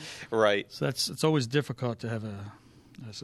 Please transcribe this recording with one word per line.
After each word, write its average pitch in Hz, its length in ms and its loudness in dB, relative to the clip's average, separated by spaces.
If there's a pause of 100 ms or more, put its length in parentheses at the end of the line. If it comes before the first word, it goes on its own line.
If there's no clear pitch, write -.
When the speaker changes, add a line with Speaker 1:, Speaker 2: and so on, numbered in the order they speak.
(320)
Speaker 1:
Right. 104 380 6
Speaker 2:
so - 160 -4
that's, 139 240 0
it's 131 140 -4
always 151 240 4
difficult 123 520 -2
to 117 100 -6
have 113 160 -4
a, - 20 -8
a 104 840 -14 (100)